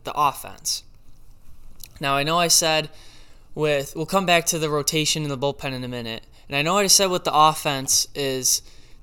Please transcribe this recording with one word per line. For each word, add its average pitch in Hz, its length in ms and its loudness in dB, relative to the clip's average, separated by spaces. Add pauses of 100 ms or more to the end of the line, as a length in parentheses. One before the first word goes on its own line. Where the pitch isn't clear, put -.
the - 100 -8
offense. - 680 -2 (1160)
Now, 139 160 0
I 139 80 2
know 165 160 2
I 175 80 4
said 156 420 2 (680)
with, 147 380 0
we'll 160 100 -4
come 190 200 0
back 170 200 4
to 165 140 0
the 151 100 -2
rotation 151 520 0
and 147 100 -4
the 135 60 -4
bullpen 139 340 -2
in 127 140 -8
a - 20 -8
minute. 117 400 -8 (220)
And 139 80 -4
I 143 40 0
know 175 160 2
I 202 100 4
said 196 180 6
with 180 180 0
the 147 100 0
offense 147 800 4
is 135 480 0 (420)